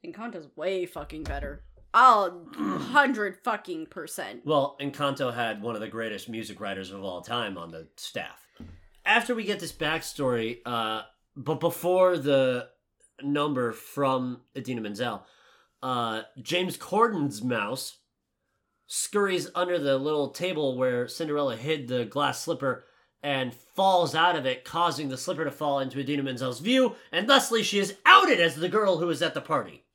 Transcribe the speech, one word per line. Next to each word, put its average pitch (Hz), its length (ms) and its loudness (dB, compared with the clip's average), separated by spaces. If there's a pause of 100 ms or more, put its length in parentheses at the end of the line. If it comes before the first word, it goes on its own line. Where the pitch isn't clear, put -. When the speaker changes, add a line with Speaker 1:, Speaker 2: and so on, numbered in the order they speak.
Speaker 1:
Encanto's 185 500 -12
way 180 300 -2
fucking 156 380 -12
better. 143 400 -8 (300)
A 220 380 8 (260)
hundred 214 840 2
fucking 185 440 -4
percent. 143 560 -12
Speaker 2:
Well, 143 380 2
Encanto 139 520 -2
had 113 280 -4
one 117 140 -6
of 104 60 -6
the 110 60 -8
greatest 110 400 -8
music 110 320 -10
writers 95 320 -8
of 98 120 -12
all 90 180 -8
time 113 360 -6
on 85 120 -12
the 82 180 -16 (100)
staff. - 500 -12 (580)
After 226 300 2
we 226 80 -4
get 196 160 -4
this 165 120 -10
backstory, 131 960 -2
uh, 110 380 -2 (320)
but 147 240 -4
before 180 580 4
the 131 520 2 (520)
number 143 500 0
from 127 720 -2 (160)
Idina 120 240 -6
Menzel, 104 420 -4 (600)
uh, 117 400 -2 (180)
James 180 360 -2
Corden's 185 680 0
mouse 120 540 -4 (920)
scurries 190 680 0
under 180 240 0
the 139 220 2
little 147 300 0
table 151 480 -2
where 123 300 0
Cinderella 147 480 -2
hid 139 320 -4
the 123 180 -2
glass 135 360 -2
slipper 139 440 -4 (380)
and 135 320 -2
falls 180 580 2
out 170 220 4
of 135 100 -2
it, 127 200 -2
causing 160 440 0
the 131 80 -6
slipper 160 280 -4
to 139 60 -4
fall 139 280 0
into 131 200 -4
Idina 139 240 -2
Menzel's 127 360 -4
view, 247 360 4 (160)
and 190 180 -2
thusly 233 340 4
she 202 160 0
is 196 160 -2 (100)
outed 359 340 8
as 165 160 4
the 160 140 -4
girl 196 280 2
who 170 100 0
was 156 140 0
at 165 120 0
the - 80 -4
party. - 540 -4